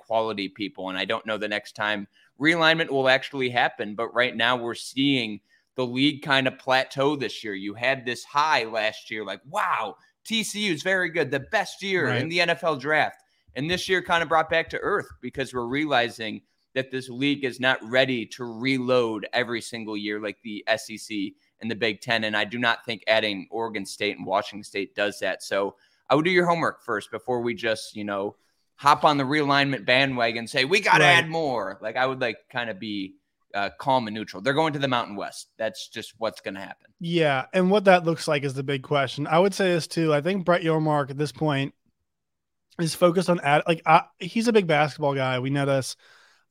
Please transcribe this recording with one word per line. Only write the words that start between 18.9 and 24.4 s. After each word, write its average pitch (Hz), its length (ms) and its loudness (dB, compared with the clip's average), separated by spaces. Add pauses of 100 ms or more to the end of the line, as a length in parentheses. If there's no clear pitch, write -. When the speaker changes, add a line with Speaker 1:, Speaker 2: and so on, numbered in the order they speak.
Speaker 1:
every 117 280 -2
single 107 360 -8
year 104 240 -4
like 104 220 -8
the 107 240 -10
S - 240 0
E 107 80 -10
C 98 360 -8 (260)
and 110 100 -6
the 113 60 -2
Big 107 240 -2
Ten. 113 240 0
And 107 120 -2
I 104 80 2
do 104 140 -8
not 120 260 0
think 113 220 -8
adding 107 440 2
Oregon 107 360 -6
State 104 300 -4
and 87 100 -10
Washington 101 380 -2